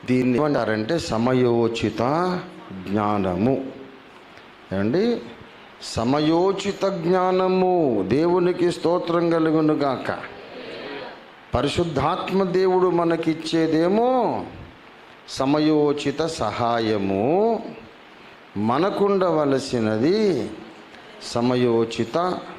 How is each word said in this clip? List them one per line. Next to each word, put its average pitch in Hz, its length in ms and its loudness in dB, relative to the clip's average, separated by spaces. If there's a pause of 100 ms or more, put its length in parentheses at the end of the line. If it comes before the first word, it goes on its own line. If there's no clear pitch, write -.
దీన్ని 127 320 2
ఏమంటారంటే 139 600 0
సమయోచిత 117 1000 0 (880)
జ్ఞానము. 104 840 0 (1000)
ఏమండి? 165 480 0 (600)
సమయోచిత 165 1040 0
జ్ఞానము. 185 1200 2
దేవునికి 175 640 2
స్తోత్రం 170 580 0
కలుగునుగాక. 151 920 0 (1400)
పరిశుద్ధాత్మ 160 880 0
దేవుడు 185 440 2
మనకిచ్చేదేమో 165 1600 2 (840)
సమయోచిత 147 960 2
సహాయము, 117 1400 0 (960)
మనకుండవలసినది 151 1900 0 (720)
సమయోచిత 120 1160 0 (200)